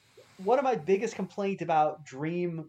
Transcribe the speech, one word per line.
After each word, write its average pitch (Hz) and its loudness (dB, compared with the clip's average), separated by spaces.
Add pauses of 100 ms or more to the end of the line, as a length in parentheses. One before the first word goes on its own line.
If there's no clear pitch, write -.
(360)
one 214 2
of 269 2
my 254 2
biggest 196 0
complaints 196 -4
about 151 2
dream 160 -4